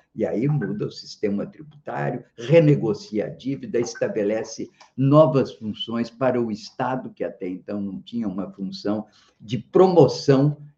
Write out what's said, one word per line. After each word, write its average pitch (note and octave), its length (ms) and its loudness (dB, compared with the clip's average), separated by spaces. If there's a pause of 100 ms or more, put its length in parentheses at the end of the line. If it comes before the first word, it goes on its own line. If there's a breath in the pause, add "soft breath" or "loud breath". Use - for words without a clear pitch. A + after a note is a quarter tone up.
(140 loud breath)
E G#2+ 120 -2
aí G2 220 -2
muda A2+ 380 -2
o - 60 -8
sistema - 560 -6
tributário, - 760 -8 (140)
renegocia A#2 880 2
a - 40 -8
dívida, A#2+ 500 -6
estabelece A2 920 -4 (260 soft breath)
novas C3+ 580 4
funções A2+ 560 -6
para B2 300 0
o A#2 120 -2
Estado, B2 600 -8
que G2+ 120 -10
até F2 240 -8
então G2+ 340 -8
não G2 200 -8
tinha A#2 260 -6
uma F#2 240 -6
função G#2 560 -6 (320 soft breath)
de A2 180 -6
promoção D3+ 1000 4 (200)